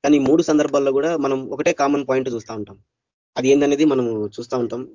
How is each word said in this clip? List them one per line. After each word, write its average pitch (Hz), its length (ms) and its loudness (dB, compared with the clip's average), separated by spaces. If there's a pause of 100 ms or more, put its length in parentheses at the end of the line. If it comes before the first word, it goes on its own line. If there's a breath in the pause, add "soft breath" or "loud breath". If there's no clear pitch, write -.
కానీ 147 140 2
ఈ - 20 2
మూడు 143 220 2
సందర్భాల్లో 143 500 2
కూడా 156 260 0
మనం 135 320 -2
ఒకటే 160 240 0
కామన్ 143 360 0
పాయింట్ 131 240 -2
చూస్తా 113 200 -10
ఉంటాం. 104 240 -12 (600)
అది 127 120 0
ఏందనేది 143 360 4
మనం 117 400 0
చూస్తా 120 320 -8
ఉంటాం. 120 380 -6